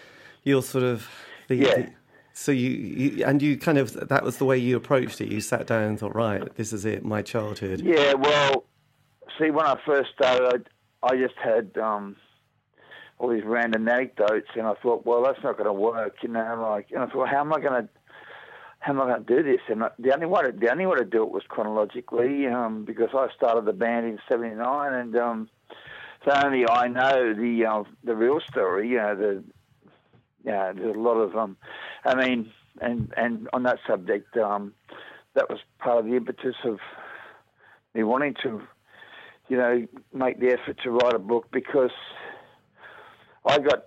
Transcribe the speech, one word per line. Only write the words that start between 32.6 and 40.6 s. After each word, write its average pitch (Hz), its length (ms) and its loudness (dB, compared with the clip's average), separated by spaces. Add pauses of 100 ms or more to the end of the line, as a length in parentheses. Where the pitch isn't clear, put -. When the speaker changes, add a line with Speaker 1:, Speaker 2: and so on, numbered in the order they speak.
Speaker 2:
and, 120 360 -4
and 113 360 -2
on 127 100 -2
that 123 240 0
subject, 104 500 -2
um, 101 360 -2 (600)
that 135 160 2
was - 100 -8 (200)
part 120 200 2
of 110 60 0
the 117 100 0
impetus 123 480 -2
of 110 160 -2 (1120)
me 113 100 0
wanting 131 400 0
to, 110 180 -4 (880)
you 127 80 0
know, 120 300 2 (260)
make 131 260 -2
the 123 100 4
effort 127 340 -2